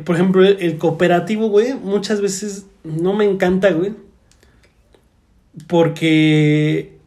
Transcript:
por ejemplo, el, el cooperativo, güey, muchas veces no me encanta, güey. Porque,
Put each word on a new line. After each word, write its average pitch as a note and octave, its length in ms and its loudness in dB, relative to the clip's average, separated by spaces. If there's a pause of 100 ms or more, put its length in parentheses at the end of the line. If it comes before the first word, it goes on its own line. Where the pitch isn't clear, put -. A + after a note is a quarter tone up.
por F3 100 -2
ejemplo, F#3 320 4
el, G3 140 4
el E3 180 -4
cooperativo, F3 680 0
güey, A3 260 2
muchas G3+ 460 -4
veces G3+ 460 -8 (180)
no D#3+ 280 -4
me G#3+ 120 0
encanta, F#3+ 480 0
güey. F#3 200 -2 (1700)
Porque, D#3 1400 2